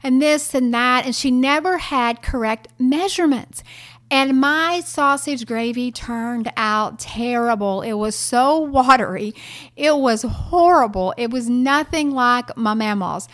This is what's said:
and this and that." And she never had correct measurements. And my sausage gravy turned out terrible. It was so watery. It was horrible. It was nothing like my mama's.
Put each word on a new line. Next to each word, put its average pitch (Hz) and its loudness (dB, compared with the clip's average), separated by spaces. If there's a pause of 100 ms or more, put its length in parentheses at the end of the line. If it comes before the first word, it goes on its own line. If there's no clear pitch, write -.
and 262 2
this 302 0
and 247 0
that." 247 2
And 254 -4
she 269 -2
never 294 2
had 240 -2
correct 226 -4 (100)
measurements. 294 0 (480)
And 269 2
my 320 0
sausage 277 -2
gravy 240 -4
turned 233 -6
out 214 -2
terrible. 233 -2
It 220 -6
was 214 -4
so 262 2
watery. 254 2 (400)
It 294 2
was 240 2
horrible. 247 2
It 240 -4
was 240 -4
nothing 285 0
like 247 0
my 220 0
mama's. 208 -4